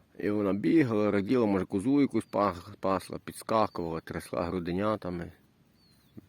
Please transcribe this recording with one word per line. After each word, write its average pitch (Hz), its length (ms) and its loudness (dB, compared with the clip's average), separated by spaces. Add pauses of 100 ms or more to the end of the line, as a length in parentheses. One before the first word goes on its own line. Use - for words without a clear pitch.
(200)
І 98 100 -4
вона 101 240 0
бігала, 113 580 2
раділа, 107 340 2
може, 98 200 2
козу 131 360 2
якусь 113 240 0
пас-, 101 540 -2
пасла, 92 460 -2
підскакувала, 85 760 -2
трясла - 420 -6
груденятами, 90 880 -2 (960)